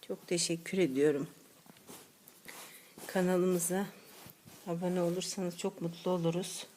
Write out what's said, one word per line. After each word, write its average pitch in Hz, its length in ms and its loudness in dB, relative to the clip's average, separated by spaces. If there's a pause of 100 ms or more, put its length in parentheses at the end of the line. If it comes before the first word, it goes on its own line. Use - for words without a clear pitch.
çok - 260 -8
teşekkür 170 520 0
ediyorum. 143 500 4 (1800)
Kanalımıza 185 800 2 (800)
abone 180 360 0
olursanız 175 560 -2
çok - 240 -4
mutlu 170 280 -2
oluruz. 170 560 0 (100)